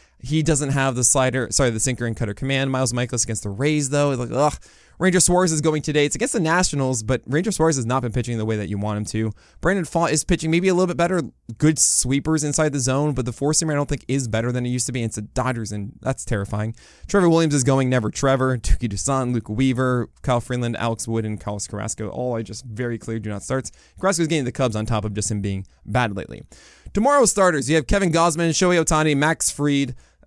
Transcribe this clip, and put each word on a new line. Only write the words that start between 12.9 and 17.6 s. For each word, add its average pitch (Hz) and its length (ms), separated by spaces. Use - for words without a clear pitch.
but 123 120
the 123 80
four-seamer 156 400
I - 20
don't 143 140
think 143 180
is 131 220
better 113 240
than 123 120
it 123 40
used 123 160
to - 80
be. 123 100
It's 110 140
the 107 60
Dodgers, 117 500
and 104 180
that's 131 220
terrifying. 107 520
Trevor 185 220
Williams 165 240
is 131 120